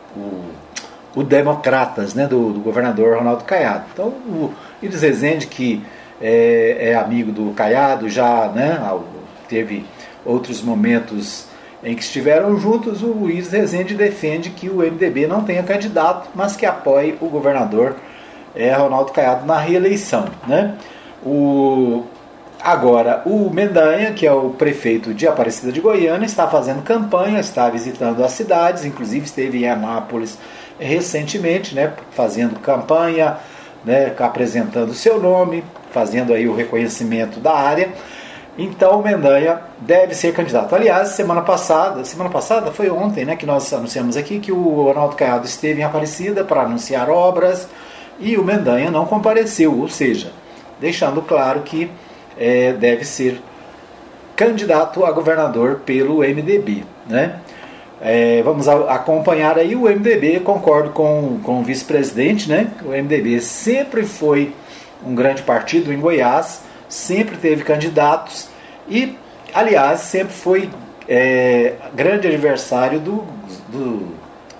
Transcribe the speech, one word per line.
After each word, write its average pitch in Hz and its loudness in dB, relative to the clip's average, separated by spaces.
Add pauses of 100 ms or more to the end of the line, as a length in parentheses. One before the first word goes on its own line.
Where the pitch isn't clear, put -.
(160)
o, 98 -10 (720)
o 135 0
Democratas, 131 0
né, 135 0
do, 120 0
do 101 -6
governador 113 0
Ronaldo 120 -2
Caiado. 131 -2
Então, 196 -6
o 226 -6 (280)
Iris 180 -8
Rezende, 143 2
que 117 -4 (360)
é, 117 4
é 117 4
amigo 113 0
do 104 -4
Caiado, 110 2
já, 120 2
né, 135 -2
ao-, 92 -4 (440)
teve 107 -4 (400)
outros 123 -4
momentos 113 -2 (380)
em 117 -6
que 117 -8
estiveram 160 2
juntos, 214 -2
o 214 -2
Iris 180 -4
Rezende 196 -2
defende 175 -2
que - -10
o 180 0
M 165 0
D 170 0
B 135 0
não 202 0
tenha 180 -2
candidato, 180 0
mas 202 -4
que - -2
apoie 151 2
o 170 -2
governador, 131 0 (580)
é, 120 2
Ronaldo 135 2
Caiado 143 2
na 156 2
reeleição, 185 0 (200)
né? 196 2 (460)
O, 135 2 (580)
agora, 123 4
o 202 2
Mendanha, 180 2
que - 0
é 147 6
o 131 2
prefeito 117 0
de 123 0
Aparecida 127 0
de 147 -4
Goiânia, 190 2
está 180 0
fazendo 135 0
campanha, 208 0
está 120 0
visitando 117 -4
as 127 0
cidades, 175 0
inclusive 135 -6
esteve 127 -4
em 120 0
Anápolis 113 -4 (400)
recentemente, 165 -4
né, 147 -2 (160)
fazendo 113 -2
campanha, 156 0 (440)
né, 127 2
apresentando 117 -2
seu 220 2
nome, 180 2 (260)
fazendo 117 0
aí 113 2
o 110 0
reconhecimento 113 -2
da 156 2
área. 151 2 (720)
Então, 190 4
o - 0
Mendanha 165 4 (180)
deve 180 4
ser 170 0
candidato. 123 0
Aliás, 196 4
semana 170 -2
passada, 160 0
semana 170 -8
passada 175 -2
foi 196 0
ontem, 180 -2
né, 156 -4
que 151 -10
nós 139 -2
anunciamos 120 -4
aqui 170 -4
que 202 -6
o 165 2
Ronaldo 139 2
Caiado 123 0
esteve 151 -4
em 151 -2
Aparecida 156 -4
para 143 2
anunciar 123 -4
obras 180 2 (500)
e 220 -2
o 185 2
Mendanha 156 2
não 160 0
compareceu, 214 2
ou 151 -2
seja, 117 -2 (480)
deixando 156 -2
claro 143 0
que, 160 -6 (480)
é, 123 2
deve 120 2
ser 127 -4 (920)
candidato 190 2
a 170 4
governador 147 0
pelo 139 2
M 139 0
D 185 2
B, 107 -4 (220)
né? 156 0 (640)
É, 117 4
vamos 143 0
a-, 147 4
acompanhar 156 2
aí 175 2
o 247 2
M 202 2
D 220 2
B, 165 2
concordo 170 2
com, 151 0
com 123 -2
o - -2
vice-presidente, 135 0
né? 190 2 (140)
O 139 -6
M 139 -2
D 147 0
B 117 0
sempre 240 -2
foi 143 0 (500)
um 127 -6
grande 135 2
partido 147 0
em 139 -4
Goiás, 147 2 (260)
sempre 196 -4
teve 156 0
candidatos 151 0 (400)
e, 254 -2 (340)
aliás, 165 4
sempre 190 -4
foi, 185 0 (360)
é, 127 4 (180)
grande 190 2
adversário 139 0
do, 196 -4 (440)
do, 107 -6 (440)